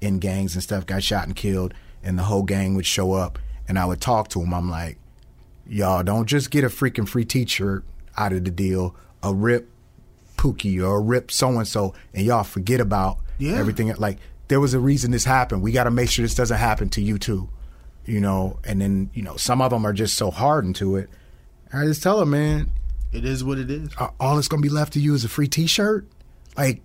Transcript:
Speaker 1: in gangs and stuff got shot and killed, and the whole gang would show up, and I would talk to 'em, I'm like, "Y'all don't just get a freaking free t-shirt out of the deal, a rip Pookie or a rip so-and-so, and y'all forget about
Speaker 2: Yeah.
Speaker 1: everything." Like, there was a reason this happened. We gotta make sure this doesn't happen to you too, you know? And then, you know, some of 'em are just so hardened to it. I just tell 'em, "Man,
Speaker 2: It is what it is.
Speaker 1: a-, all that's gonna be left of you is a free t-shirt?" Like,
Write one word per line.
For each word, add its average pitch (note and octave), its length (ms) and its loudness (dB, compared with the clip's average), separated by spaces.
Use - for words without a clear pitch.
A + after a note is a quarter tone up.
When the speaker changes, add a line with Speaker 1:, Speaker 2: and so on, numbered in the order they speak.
Speaker 1:
in G2 180 0
gangs F#2+ 360 -2
and F2+ 80 -4
stuff F#2+ 220 -4
got F#2+ 180 -2
shot F#2+ 220 0
and F2+ 100 -6
killed, F#2 380 -2
and F#2 140 -2
the F2 60 0
whole G2+ 200 2
gang F#2+ 320 0
would F#2 100 -2
show F#2+ 280 0
up, F#2 240 -2
and F#2+ 100 0
I F#2 80 2
would F2+ 160 -2
talk A2 280 0
to F#2 120 -4
'em, F2 120 -2
I'm F2 160 -2
like, E2 280 -6
"Y'all F#2+ 360 0
don't G#2+ 240 0
just C#3 220 0
get D3 140 2
a B2+ 60 2
freaking A#2+ 380 -2
free A#2+ 180 0
t-shirt G2+ 580 -2
out G#2 160 0
of F#2 120 0
the F#2 60 -2
deal, F#2 440 0
a G2 120 -2
rip A#2+ 360 2
Pookie G2 440 2
or F#2+ 160 2
a - 40 4
rip B2 300 0
so-and-so, A2+ 600 0
and F#2+ 120 0
y'all A2+ 180 4
forget G2 360 0
about G2 380 2
Speaker 2:
Yeah. D3 180 -2
Speaker 1:
everything." A2 420 0
Like, G#2 200 -2
there C#3 140 4
was C3+ 120 2
a C3 60 2
reason C3 320 2
this A#2 140 0
happened. B2 360 2
We G#2 100 0
gotta B2 200 4
make A#2+ 180 2
sure - 140 2
this A#2 120 0
doesn't A#2 220 2
happen G#2+ 320 2
to - 120 -2
you G#2 160 2
too, G2 320 -2
you G#2 160 0
know? F#2+ 420 0
And G2+ 180 0
then, G2 320 0
you A#2+ 80 -6
know, E2+ 160 -8
some B2+ 240 0
of B2+ 120 2
'em A2+ 120 0
are G#2 80 2
just G2+ 220 0
so G2+ 160 0
hardened A#2 460 2
to F#2+ 180 0
it. F#2+ 140 -4
I C#3 120 -2
just D#3 160 0
tell G3+ 200 4
'em, D#3 100 2
"Man, D3 400 2
Speaker 2:
It A#2+ 140 -4
is C3 180 -2
what C3+ 160 -2
it B2+ 100 -6
is. D3+ 200 -6
Speaker 1:
a-, B2 100 -4
all C3+ 180 2
that's C#3+ 100 0
gonna D3+ 140 0
be C#3+ 80 2
left D3+ 260 -2
of C#3+ 60 2
you D3 120 4
is C3 120 0
a A2 40 -4
free C#3+ 200 0
t-shirt?" G3+ 580 0
Like, C3+ 280 0